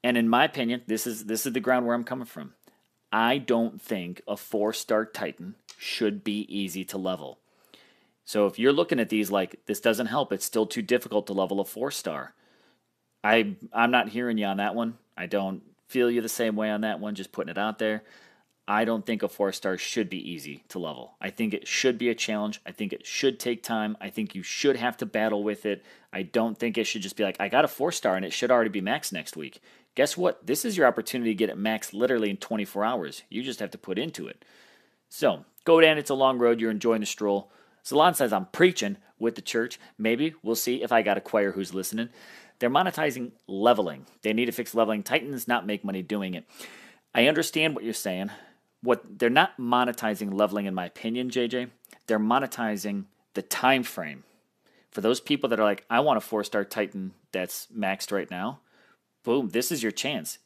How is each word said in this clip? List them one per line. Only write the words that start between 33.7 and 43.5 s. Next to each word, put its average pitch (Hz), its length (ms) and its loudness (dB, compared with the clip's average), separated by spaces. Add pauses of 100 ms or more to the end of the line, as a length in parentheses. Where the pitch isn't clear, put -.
to - 60 -16
put - 220 -6
into 151 260 -6
it. - 200 -16 (640)
So, 98 340 0 (220)
go, 165 160 8
Dan. 156 160 8
It's 143 120 -6
a 139 60 2
long 131 220 4
road. 117 240 4
You're 113 100 0
enjoying 110 300 2
the 101 40 -4
stroll. 101 460 -2 (320)
Salon 156 300 4
says, 123 180 2
"I'm 95 140 0
preaching 107 500 2 (240)
with 113 160 0
the 104 60 -12
church." - 400 -4 (160)
Maybe. 120 440 0
We'll 113 140 0
see 123 260 -2
if 120 120 0
I 113 80 8
got 101 160 2
a 98 40 -4
choir 101 300 2
who's 90 220 -6
listening. 107 340 -4 (520)
They're 120 100 2
monetizing 143 600 0 (160)
leveling. 95 580 2 (160)